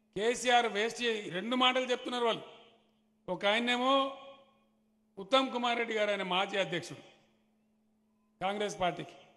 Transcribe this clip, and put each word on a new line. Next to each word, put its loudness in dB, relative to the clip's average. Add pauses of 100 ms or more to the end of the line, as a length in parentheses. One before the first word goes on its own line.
(160)
కేసీఆర్ 4
వేస్ట్ -2
చే-, -2
రెండు -2
మాటలు 2
చెప్తున్నారు -2
వాళ్ళు. 0 (880)
ఒక -2
ఆయనేమో 2 (1000)
ఉత్తమ్ 2
కుమార్ -2
రెడ్డి -2
గారు, 0
ఆయన -2
మాజీ 0
అధ్యక్షుడు -4 (1400)
కాంగ్రెస్ -2
పార్టీకి, -2 (240)